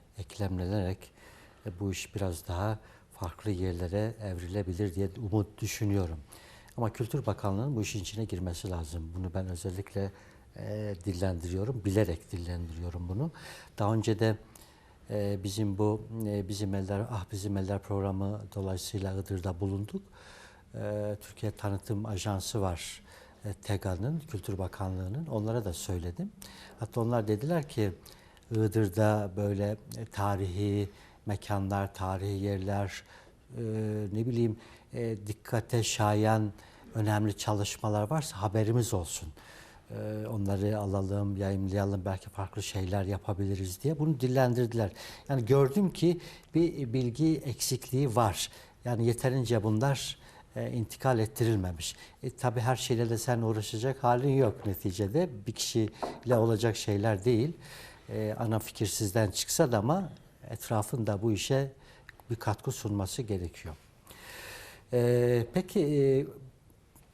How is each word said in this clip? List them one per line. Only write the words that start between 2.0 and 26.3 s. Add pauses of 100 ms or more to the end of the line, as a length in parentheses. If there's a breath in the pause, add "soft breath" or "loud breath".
biraz
daha (320 loud breath)
farklı
yerlere (100)
evrilebilir
diye
umut
düşünüyorum. (600 loud breath)
Ama
Kültür
Bakanlığı'nın
bu
işin
içine
girmesi
lazım.
Bunu
ben
özellikle, (460 loud breath)
e, (100)
dillendiriyorum,
bilerek
dillendiriyorum
bunu. (480 loud breath)
Daha
önce
de, (720 loud breath)
e,
bizim
bu, (200)
e,
Bizim
Eller,
Ah
Bizim
Eller
programı (140)
dolayısıyla
Iğdır'da
bulunduk. (720 loud breath)
E,
Türkiye
Tanıtım
Ajansı
var, (440 loud breath)
e,
tega'nın,
Kültür
Bakanlığı'nın.
Onlara
da
söyledim. (480 loud breath)